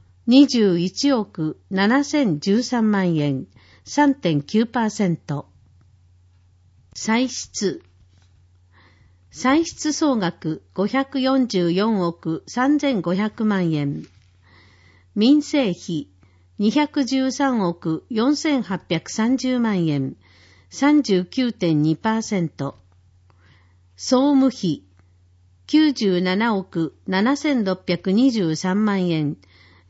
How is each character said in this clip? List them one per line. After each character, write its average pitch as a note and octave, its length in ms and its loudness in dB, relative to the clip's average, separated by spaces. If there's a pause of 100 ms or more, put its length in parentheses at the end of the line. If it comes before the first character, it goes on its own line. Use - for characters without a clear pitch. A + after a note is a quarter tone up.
(260)
二 C4 220 8
十 G3 320 2
一 A3+ 320 0
億 G3+ 480 -4 (100)
七 G#3 320 2
千 B3 380 0
十 A3 240 0
三 A3+ 260 0
万 F#3 240 0
円。 C#3+ 320 -2 (380)
三 C#4+ 320 2
点 D3+ 260 0
九 A3+ 240 0
パ A#3 200 -2
ー G#3 40 -2
セ G#3 160 -2
ン E3 100 0
ト。 - 320 -10 (1500)
歳 A#3+ 320 -2
出。 - 520 -8 (1500)
歳 C#4+ 340 0
出 - 280 -6
総 C#4+ 240 0
額、 E3+ 460 -4 (120)
五 G3+ 140 -2
百 C4+ 320 -4
四 C4 260 2
十 F3+ 240 0
四 G3+ 300 0
億 E3 480 -4
三 C#4 300 0
千 C4+ 240 -2
五 F3 120 -2
百 G#3+ 300 -4
万 F#3 280 0
円。 D3+ 320 -4 (1080)
民 C#4 280 4
生 C4+ 280 0
費、 E3 380 -6 (500)
二 G#3 140 0
百 D4 320 0
十 C4 260 -2
三 C4 300 -2
億 E3+ 480 -4
四 B3 260 0
千 C#4 280 -2
八 F#3 160 -6
百 - 340 -6
三 A#3 240 0
十 B3+ 240 -2
万 G3 260 0
円。 C#3 300 -2 (540)
三 D4 320 2
十 F#3 220 0
九 A#3+ 280 -4
点 D#3+ 300 0
二 D#3 120 2
パ A3 240 -2
ー A3 40 -4
セ G3+ 180 -4
ン E3 80 -2
ト。 - 300 -10 (1200)
総 C4+ 380 2
務 C4+ 140 4
費、 F3 340 -4 (840)
九 D4+ 260 4
十 F#3+ 280 0
七 G3+ 360 0
億 E3 400 -6 (100)
七 G#3 300 2
千 C#4 280 -2
六 F#3+ 120 -2 (100)
百 F3 260 -4
二 B3 200 4
十 E3 240 -2
三 F#3+ 300 -2
万 F#3+ 220 0
円。 D#3 280 -2 (540)